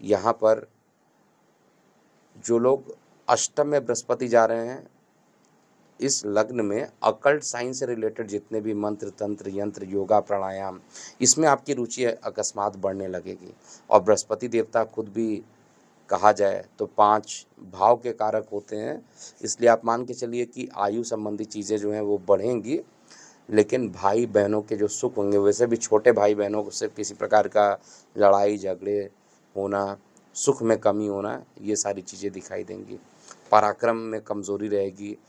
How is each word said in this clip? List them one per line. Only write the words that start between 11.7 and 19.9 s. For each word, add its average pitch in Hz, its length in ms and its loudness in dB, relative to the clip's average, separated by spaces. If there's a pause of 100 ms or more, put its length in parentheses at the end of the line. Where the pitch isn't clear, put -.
रुचि 123 320 -4
अकस्मात 104 720 -4
बढ़ने 95 300 -4
लगेगी। 90 460 -12 (360)
और 107 120 8
बृहस्पति 107 480 2
देवता 110 360 0
खुद 107 240 -8
भी 107 340 -4 (640)
कहा 101 240 6
जाए 98 300 0 (160)
तो 104 80 -2
पाँच 104 580 2 (260)
भाव 101 260 4
के 117 160 -6
कारक 107 380 -2
होते 101 240 -8
हैं, 120 260 -8 (400)
इसलिए 117 280 2
आप 113 160 4
मान 120 200 0